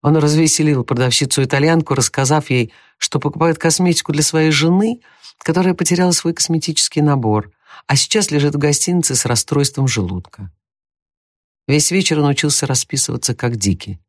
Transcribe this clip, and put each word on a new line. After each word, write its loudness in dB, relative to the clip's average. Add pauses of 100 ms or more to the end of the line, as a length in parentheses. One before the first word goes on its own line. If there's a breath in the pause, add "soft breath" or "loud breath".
Он 2
развеселил 2
продавщицу-итальянку, 0
рассказав 0
ей, 0 (240 soft breath)
что -4
покупает 0
косметику 0
для 0
своей 2
жены — 0 (380 loud breath)
которая 0
потеряла 0
свой -2
косметический -2
набор, 0 (360 loud breath)
а 0
сейчас 0
лежит 0
в -2
гостинице 0
с -2
расстройством 0
желудка. -6 (1160)
Весь 0
вечер 0
он 4
учился 0
расписываться -4
как -4
Дики. -4